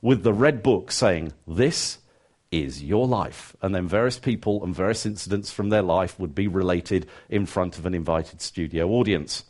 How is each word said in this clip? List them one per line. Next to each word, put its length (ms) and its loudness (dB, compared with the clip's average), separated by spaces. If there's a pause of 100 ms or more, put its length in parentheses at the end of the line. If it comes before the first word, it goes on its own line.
with 220 4
the 100 6
red 280 4
book 280 2
saying, 420 2 (140)
This 520 0 (520)
is 320 -4
your 240 0
life. 560 -4
And 120 0
then 140 -2
various 300 0
people 440 -2
and 120 -4
various 320 0
incidents 440 -4
from 200 -4
their 120 4
life 380 0
would 140 -6
be 140 0
related 600 0 (220)
in 160 0
front 320 -2
of 80 -8
an 80 -2
invited 480 -2
studio 480 -2
audience. 600 0